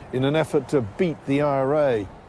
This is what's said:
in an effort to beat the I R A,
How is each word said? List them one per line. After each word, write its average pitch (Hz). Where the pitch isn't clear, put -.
in 127
an 143
effort 147
to 151
beat 151
the 139
I 143
R 135
A, 123